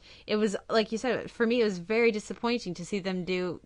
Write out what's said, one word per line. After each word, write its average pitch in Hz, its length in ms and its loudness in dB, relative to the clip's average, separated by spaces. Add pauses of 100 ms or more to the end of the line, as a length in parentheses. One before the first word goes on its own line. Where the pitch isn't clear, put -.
(260)
it 208 100 0
was, 208 200 2 (140)
like 220 220 2
you 226 40 0
said, 208 340 -2
for 233 160 0
me, 240 140 4
it 226 40 4
was 202 140 2
very 220 320 2
disappointing 214 640 -2
to 170 120 -10
see 208 120 -4
them 185 280 -2
do 180 400 -2